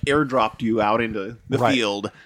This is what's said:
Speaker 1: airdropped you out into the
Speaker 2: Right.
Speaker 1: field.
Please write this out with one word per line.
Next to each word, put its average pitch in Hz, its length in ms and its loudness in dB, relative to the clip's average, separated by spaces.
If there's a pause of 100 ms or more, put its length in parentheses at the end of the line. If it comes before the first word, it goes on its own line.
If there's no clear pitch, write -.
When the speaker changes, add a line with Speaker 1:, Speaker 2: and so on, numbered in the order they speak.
Speaker 1:
airdropped 135 560 0
you 113 200 0
out 107 200 2
into 110 360 -6 (120)
the 127 80 0
Speaker 2:
Right. 123 180 2
Speaker 1:
field. 101 360 -2 (140)